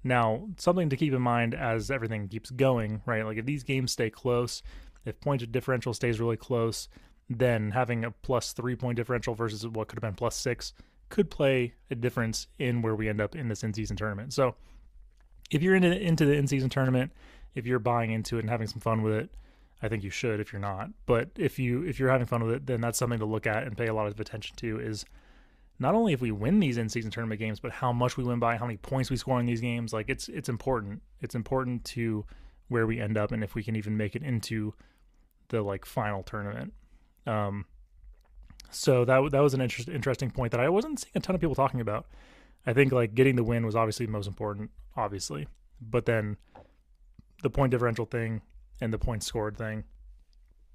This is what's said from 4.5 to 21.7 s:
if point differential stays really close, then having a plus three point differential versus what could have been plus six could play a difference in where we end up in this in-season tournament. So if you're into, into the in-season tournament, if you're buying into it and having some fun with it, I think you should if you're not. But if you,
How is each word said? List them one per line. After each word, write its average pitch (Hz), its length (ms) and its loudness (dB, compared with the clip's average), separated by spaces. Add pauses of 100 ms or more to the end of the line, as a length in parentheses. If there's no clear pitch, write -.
if - 140 -8
point 123 320 -2
differential 123 420 0
stays 113 260 0
really 117 180 0
close, 117 520 0 (400)
then 117 420 2
having 117 340 0
a 117 60 -4
plus - 420 -2
three 123 220 -4
point 120 200 -2
differential 117 400 -2
versus 110 320 -4
what 110 200 -4
could 110 100 -10
have 107 120 -4
been 92 60 -6
plus 117 200 0
six - 380 -4 (360)
could 180 200 2
play 131 440 2 (180)
a 131 40 -4
difference 117 520 -2 (100)
in 123 240 0
where 110 140 0
we 107 120 0
end 107 140 0
up 104 140 -2
in 131 140 -4
this 107 140 -4
in-season 107 320 -4
tournament. 107 380 -6
So 131 220 2 (960)
if 151 100 2
you're 185 140 6
into, 180 240 6
into 165 260 4
the 143 80 8
in-season 139 360 2
tournament, 131 420 2 (420)
if 117 120 -6
you're 123 140 2
buying 117 320 0
into 113 260 -2
it 113 40 -2
and 110 80 -2
having 113 180 -2
some 113 120 -8
fun 113 220 2
with 107 120 2
it, 113 220 -4 (460)
I 110 80 -2
think 107 140 -2
you 98 60 -6
should 107 300 -2
if - 140 -6
you're 101 80 -4
not. 101 280 -4 (160)
But 120 300 4
if 165 240 -2
you, 123 240 0